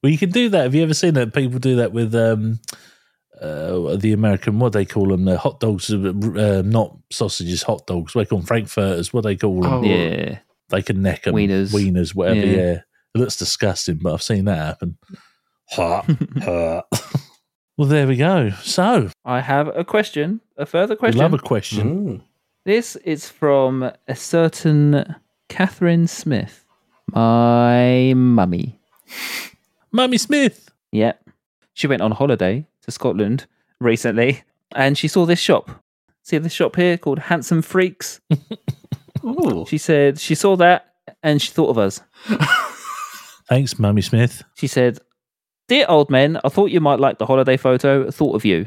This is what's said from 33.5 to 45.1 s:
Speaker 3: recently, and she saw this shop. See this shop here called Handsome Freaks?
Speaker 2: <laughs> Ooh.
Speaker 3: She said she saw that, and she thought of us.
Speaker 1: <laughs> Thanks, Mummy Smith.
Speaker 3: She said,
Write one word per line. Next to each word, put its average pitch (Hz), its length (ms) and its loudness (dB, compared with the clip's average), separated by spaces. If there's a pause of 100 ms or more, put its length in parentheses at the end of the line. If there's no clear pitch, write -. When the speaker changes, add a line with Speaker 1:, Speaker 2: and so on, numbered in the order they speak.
Speaker 3:
recently, 117 600 0 (340)
and 139 220 2
she 156 100 -4
saw 170 200 2
this 175 120 2
shop. - 300 0 (540)
See 156 160 -2
this 160 140 -6
shop 156 220 -2
here 175 220 2
called 139 220 -4
Handsome 165 420 -2
Freaks? - 640 -4
Speaker 2:
<laughs> - 60 -2 (920)
Ooh. 226 440 -2
Speaker 3:
She 156 120 -4
said 143 400 2
she - 160 -2
saw 196 220 2
that, 175 360 4 (300)
and 151 180 2
she - 100 -6
thought - 180 0
of 120 100 2
us. 98 200 0 (280)
Speaker 1:
<laughs> - 1200 -4
Thanks, 127 300 0
Mummy 104 240 2
Smith. 117 400 0 (120)
Speaker 3:
She 143 120 -6
said, 123 320 0 (680)